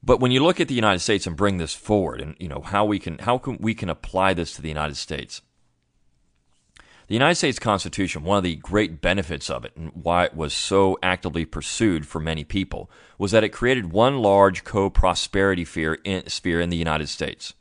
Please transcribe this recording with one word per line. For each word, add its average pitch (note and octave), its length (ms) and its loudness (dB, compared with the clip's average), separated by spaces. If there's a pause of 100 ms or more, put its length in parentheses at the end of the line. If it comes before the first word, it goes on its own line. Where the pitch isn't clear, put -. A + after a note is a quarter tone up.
But A#2 160 4
when B2+ 140 4
you C3 100 4
look E3+ 180 4
at C3+ 80 0
the C3+ 60 -4
United G#2 260 2
States G#2 260 0
and E2+ 100 -8
bring G2 220 2
this D#2+ 160 -4
forward, F#2 460 0
and, D#2 180 -10
you F2 100 -10
know, C#2+ 140 -10
how G#2 220 0
we G#2+ 140 0
can, E2 200 -8
how B2 180 0
can B2+ 240 -6
we A2 140 0
can F#2+ 160 -6
apply F#2+ 420 0
this E2+ 220 -4
to - 80 -16
the D#2 60 -8
United D2+ 280 -6
States? - 460 -10 (1700)
The G2 60 -4
United C#3 200 4
States D3+ 240 0
Constitution, F#2 640 -2
one F#2+ 160 2
of F#2 60 -2
the E2+ 120 -2
great F2 460 -2
benefits F2 480 -2
of B1 140 -6
it, - 120 -14
and D#2+ 160 -12
why F2 320 2
it - 120 -4
was D#2 180 -4
so F#2+ 480 2
actively F2+ 420 -2
pursued D#2+ 640 -2
for - 140 -10
many D#2 240 -4
people, - 440 -6 (300)
was F#2+ 140 -2
that A2 120 6
it G#2+ 40 0
created A#2+ 440 0
one B2 300 4
large G2 400 6
co-prosperity F#2+ 1000 2
fear D#2+ 400 -4
in, F#2+ 240 -4
sphere E2+ 320 -2
in F2 100 0
the F2 60 -2
United D#2 320 -2
States. - 520 -10